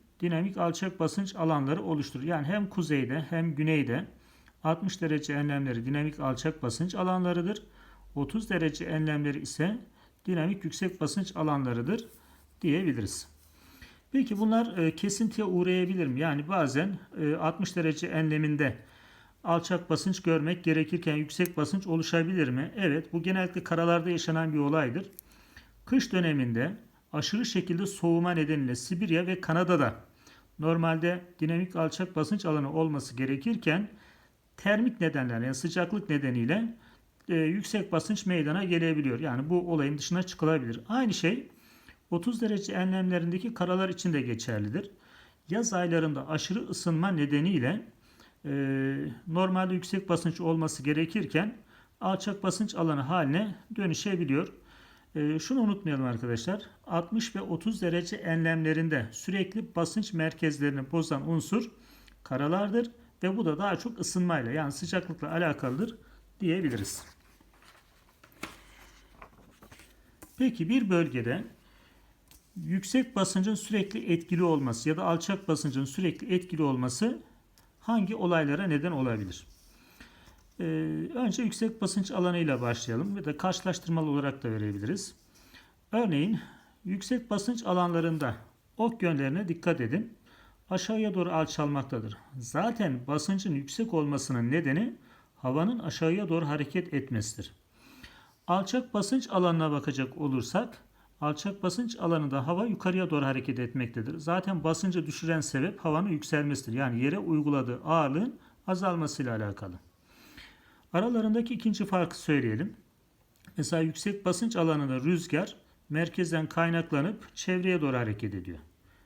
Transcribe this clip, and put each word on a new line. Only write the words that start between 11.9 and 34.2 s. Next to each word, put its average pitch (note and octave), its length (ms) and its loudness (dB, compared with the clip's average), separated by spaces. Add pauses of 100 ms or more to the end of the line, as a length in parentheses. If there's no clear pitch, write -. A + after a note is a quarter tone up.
diyebiliriz. D3 640 0 (840)
Peki C4 260 2
bunlar, A3 400 2
e, D#3+ 180 2
kesintiye G#3+ 500 0
uğrayabilir F3+ 600 2
mi? B2+ 120 -2
Yani D3 300 0
bazen, F3 480 2 (240)
e, D3+ 140 2
altmış E3+ 400 -2
derece D#3+ 320 0
enleminde D3+ 720 2 (640)
alçak E3+ 460 0
basınç F3+ 320 0
görmek E3 420 2
gerekirken D#3+ 520 2
yüksek D#3 420 0
basınç D#3+ 300 0
oluşabilir E3 600 2
mi? C3 280 -2
Evet, D#3+ 380 2
bu E3+ 100 -2
genellikle F#3 400 0
karalarda E3+ 460 2
yaşanan D#3+ 440 0
bir D3+ 40 2
olaydır. D3 480 2 (800)
Kış - 260 2
döneminde D3 640 2 (380)
aşırı G#3 320 0
şekilde F3+ 400 0
soğuma E3+ 460 2
nedeniyle D3 440 2
Sibirya F3 520 0
ve F#3 140 -2
Kanada'da E3 540 4 (640)
normalde E3 640 2 (180)
dinamik E3+ 360 0
alçak E3 400 -2
basınç D#3+ 300 0
alanı D3+ 280 0
olması D#3 420 0
gerekirken D3+ 760 0 (680)